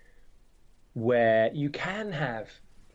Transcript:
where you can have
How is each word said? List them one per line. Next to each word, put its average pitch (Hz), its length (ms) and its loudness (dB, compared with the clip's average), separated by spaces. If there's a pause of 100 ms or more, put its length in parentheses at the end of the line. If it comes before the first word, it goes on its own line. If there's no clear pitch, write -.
(960)
where 113 580 4
you 147 160 -4
can 196 440 -6
have 120 360 -6 (460)